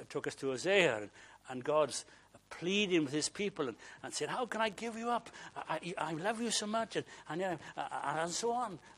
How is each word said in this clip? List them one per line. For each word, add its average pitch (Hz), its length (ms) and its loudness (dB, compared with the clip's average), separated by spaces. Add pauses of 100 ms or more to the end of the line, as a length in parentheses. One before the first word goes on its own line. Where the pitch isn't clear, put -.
took - 180 -4
us 143 80 -6
to 135 140 -4
Hosea 139 480 6
and, 104 120 -6 (400)
and 127 140 -6
God's 147 420 4 (440)
pleading 180 560 4
with 135 80 -4
his 151 160 2
people 170 400 -2
and, 107 80 -6 (260)
and 127 100 -8
said, 147 140 -2
"How 202 180 -2
can 214 140 -2
I 226 80 4
give 220 300 -4
you 226 120 -2
up? 233 200 0 (260)
I, - 240 -4 (180)
I, 156 120 0
I 165 60 -2
love 214 260 0
you 233 100 0
so - 160 0
much," 220 300 -2
and, 147 80 0 (240)
and, 156 120 -2
uh, 185 140 0 (220)
uh, 139 420 -2
and 165 100 0
so 220 220 -2
on. 233 260 -2 (200)